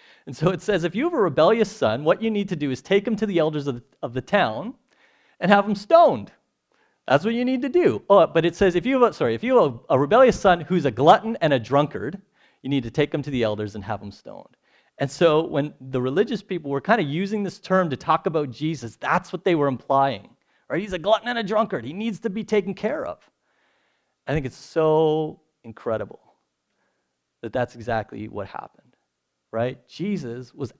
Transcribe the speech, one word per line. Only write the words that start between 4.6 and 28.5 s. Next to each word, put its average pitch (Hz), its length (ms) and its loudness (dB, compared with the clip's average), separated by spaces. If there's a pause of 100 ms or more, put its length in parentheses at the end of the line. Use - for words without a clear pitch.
and 180 140 2
have 202 120 6
him 208 120 -2
stoned." 233 560 4 (760)
That's 139 180 4
what 226 100 -2
you 240 100 -2
need 254 180 -2
to 277 60 -4
do. 254 420 2
Oh, 190 160 8
but 165 180 2
it 170 120 -2
says, 190 180 2
"If 175 100 -2
you 262 160 0
have 226 100 6
a," - 20 -4
sorry, 117 240 0
"if 160 80 -8
you 254 180 2
have 139 120 2 (140)
a, 156 60 2
a 127 60 4
rebellious 226 400 4
son 175 220 4
who's 175 220 0
a 139 60 0
glutton 196 500 4
and 151 120 2
a 131 80 2
drunkard, 143 600 -2 (420)
you 131 80 -8
need 139 120 0
to 113 80 -10
take 147 240 -2
him 147 80 -4
to 143 80 -12
the 123 140 0
elders 107 320 -4
and 98 80 -10
have 104 180 -8
him 101 80 -12
stoned." - 460 -20 (420)
And 165 120 -2
so 160 360 4
when 147 320 -2
the 131 220 -6
religious 180 420 0
people 156 280 -8
were 139 100 -4
kinda 208 240 0
using 196 400 -4
this 190 160 -10
term 185 300 0
to 127 60 -4
talk 160 300 -2
about 151 240 -2
Jesus, 131 460 -6
that's 156 340 -2
what 175 140 -8
they 180 100 2
were 147 140 2
implying. 135 640 -2 (340)
Right? 156 120 -4
He's 202 140 -6
a 180 40 -4
glutton 214 300 0
and 240 100 -4
a 226 60 -2
drunkard. 202 400 -2
He 127 80 -10
needs 208 280 -6
to 226 100 -4
be 208 120 -6
taken 196 300 0
care 240 320 -6
of. - 260 -12 (960)
I 127 60 -4
think 143 140 -2
it's - 100 -12
so 156 880 0 (220)
incredible 110 560 -8 (1200)
that 110 100 -10
that's 123 220 -4
exactly 113 540 -8
what 104 180 -10
happened, - 500 -18 (540)